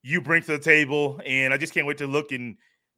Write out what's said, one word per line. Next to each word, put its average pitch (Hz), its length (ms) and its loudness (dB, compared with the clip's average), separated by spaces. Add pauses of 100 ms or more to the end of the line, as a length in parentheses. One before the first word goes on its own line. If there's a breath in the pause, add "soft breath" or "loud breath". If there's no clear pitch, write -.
you 147 180 -2
bring 165 220 2
to 165 80 -6
the 147 80 -2
table, 147 640 2
and 131 260 0
I 139 60 2
just 156 160 -4
can't 151 140 0
wait 143 100 -4
to 143 80 -6
look 147 260 -2
and 123 260 -8 (400)